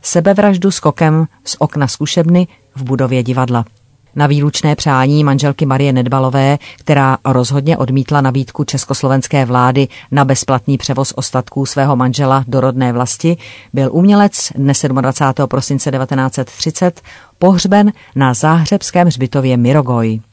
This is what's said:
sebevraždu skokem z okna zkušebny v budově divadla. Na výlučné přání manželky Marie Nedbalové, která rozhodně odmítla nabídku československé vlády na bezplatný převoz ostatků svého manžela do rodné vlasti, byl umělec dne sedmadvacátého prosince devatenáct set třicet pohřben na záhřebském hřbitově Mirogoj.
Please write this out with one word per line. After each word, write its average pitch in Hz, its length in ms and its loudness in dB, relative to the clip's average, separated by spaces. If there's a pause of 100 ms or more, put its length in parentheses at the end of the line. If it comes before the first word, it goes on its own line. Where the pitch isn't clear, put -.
sebevraždu 196 680 2
skokem 156 560 0 (160)
z - 160 -6
okna 147 280 -2
zkušebny 170 600 0 (280)
v 135 80 -10
budově 127 400 0
divadla. 123 420 -2 (500)
Na 147 120 2
výlučné 147 480 0
přání 143 480 2
manželky 139 420 0
Marie 135 280 2
Nedbalové, 131 640 0 (200)
která 139 480 2
rozhodně 139 520 0
odmítla 135 440 0
nabídku 135 420 -2
československé 135 840 -2
vlády 127 420 2 (240)
na 135 140 2
bezplatný 131 520 0
převoz 135 380 -4
ostatků 131 500 -4
svého 139 300 0
manžela 131 520 0
do 131 140 -2
rodné 127 320 0
vlasti, 143 440 -2 (360)
byl 135 180 0
umělec 202 640 2
dne 139 180 0
sedmadvacátého 131 760 -2
prosince 135 440 -4
devatenáct 131 420 -2
set 131 240 -6
třicet - 440 -4 (380)
pohřben 196 540 4 (220)
na 131 180 2
záhřebském 160 720 0
hřbitově 131 500 0
Mirogoj. 120 640 0 (140)